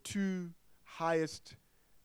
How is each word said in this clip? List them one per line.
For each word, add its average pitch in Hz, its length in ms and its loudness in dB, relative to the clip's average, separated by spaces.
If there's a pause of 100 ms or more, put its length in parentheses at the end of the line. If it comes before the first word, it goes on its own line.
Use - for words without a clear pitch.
two 185 460 0 (340)
highest 165 720 0 (480)